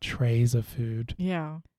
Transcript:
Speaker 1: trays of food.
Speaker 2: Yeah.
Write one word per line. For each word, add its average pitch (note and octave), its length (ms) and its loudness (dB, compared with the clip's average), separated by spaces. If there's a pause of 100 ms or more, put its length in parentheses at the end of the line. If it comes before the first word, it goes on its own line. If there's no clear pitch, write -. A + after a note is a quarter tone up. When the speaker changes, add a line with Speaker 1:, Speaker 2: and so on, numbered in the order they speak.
Speaker 1:
trays A#2+ 520 2
of A#2 120 2
food. A#2 520 -4
Speaker 2:
Yeah. E3 420 -2 (200)